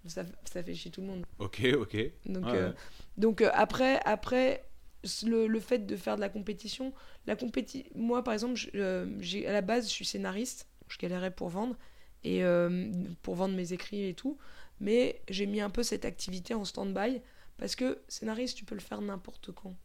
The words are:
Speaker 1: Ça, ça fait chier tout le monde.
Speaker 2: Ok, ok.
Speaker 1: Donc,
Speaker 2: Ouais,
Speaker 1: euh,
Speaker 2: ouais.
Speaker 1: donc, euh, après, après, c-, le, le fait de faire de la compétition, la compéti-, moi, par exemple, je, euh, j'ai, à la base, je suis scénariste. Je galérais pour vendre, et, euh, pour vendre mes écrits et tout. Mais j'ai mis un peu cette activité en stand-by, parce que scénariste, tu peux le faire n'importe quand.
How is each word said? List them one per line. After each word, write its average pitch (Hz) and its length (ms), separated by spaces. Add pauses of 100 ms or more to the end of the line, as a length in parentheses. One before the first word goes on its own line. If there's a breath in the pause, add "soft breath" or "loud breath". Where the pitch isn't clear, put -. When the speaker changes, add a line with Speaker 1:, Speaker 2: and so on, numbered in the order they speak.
Speaker 1:
Ça, 175 160 (220)
ça - 180
fait 170 120
chier 170 160
tout 185 100
le 190 60
monde. 185 180 (140)
Speaker 2:
Ok, 101 240 (160)
ok. 104 180 (300)
Speaker 1:
Donc, 92 180
Speaker 2:
Ouais, 120 120
Speaker 1:
euh, 90 120
Speaker 2:
ouais. - 60 (420 loud breath)
Speaker 1:
donc, 220 240
euh, 214 140
après, 262 500
après, 254 580 (400)
c-, 202 240
le, 226 200
le 220 140
fait 214 260
de 208 100
faire 208 200
de 208 40
la 196 80
compétition, 214 640 (340 loud breath)
la 214 100
compéti-, 254 580
moi, 233 280
par 247 120
exemple, 233 220
je, - 180
euh, 185 320 (140)
j'ai, 185 260
à 196 60
la 202 100
base, 226 240
je - 60
suis - 120
scénariste. 196 640 (200)
Je - 100
galérais 180 320
pour 180 180
vendre, 220 280 (460 soft breath)
et, 185 220
euh, 180 480 (300)
pour 190 140
vendre 190 180
mes 180 180
écrits 202 340
et 185 80
tout. 277 220 (440 loud breath)
Mais 226 500
j'ai 196 160
mis 208 160
un 202 80
peu 196 120
cette - 220
activité 185 480
en 208 140
stand-by, 196 560 (340 loud breath)
parce - 180
que 254 240 (100)
scénariste, 220 500
tu - 80
peux 214 80
le 190 80
faire 208 180
n'importe 202 520
quand. 185 220 (100)